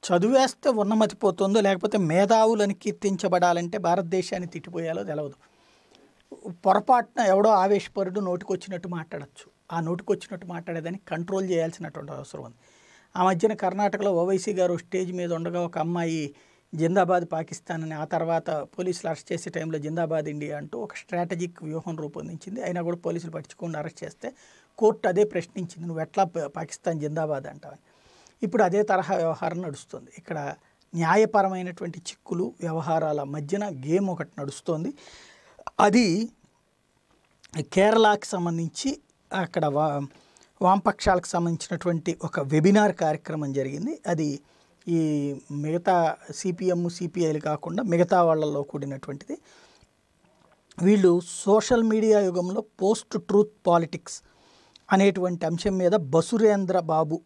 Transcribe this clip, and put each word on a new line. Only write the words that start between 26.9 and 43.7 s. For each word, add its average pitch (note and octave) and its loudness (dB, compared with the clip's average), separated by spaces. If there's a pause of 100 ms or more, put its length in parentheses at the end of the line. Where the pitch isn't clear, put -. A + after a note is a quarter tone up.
జిందాబాద్ D3+ -4
అంటావని?" D3 -18 (640)
ఇప్పుడు G#3+ 2
అదే F#3+ 2
తరహా F#3 0
వ్యవహారం E3 -2
నడుస్తుంది. - -12
ఇక్కడ D3 -10 (400)
న్యాయపరమైనటువంటి F3+ 2
చిక్కులు, - -6
వ్యవహారాల D#3+ -2
మధ్యన D3+ -6
గేమ్ D#3+ 0
ఒకటి E3+ -6 (100)
నడుస్తోంది. D#3+ -6 (840)
అది G#3 4 (1400)
కేరళకు G#3 4
సంబంధించి E3+ -4 (340)
అక్కడ F3 -2
వా-, C#3+ 0 (560)
వామపక్షాలకు F#3+ 2
సంబంధించినటువంటి E3+ -2
ఒక E3 -4
వెబినార్ F3 4
కార్యక్రమం D3+ -4
జరిగింది. C#3+ -4